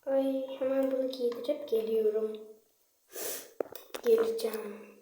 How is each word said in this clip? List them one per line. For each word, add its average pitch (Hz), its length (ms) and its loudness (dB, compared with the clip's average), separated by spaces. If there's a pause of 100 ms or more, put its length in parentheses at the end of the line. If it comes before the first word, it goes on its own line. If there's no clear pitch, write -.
Ay, 269 400 2 (120)
hemen 269 320 2
bunu 262 200 0
giydirip - 580 -2
geliyorum. 214 680 2 (1700)
Geleceğim. 226 840 2 (160)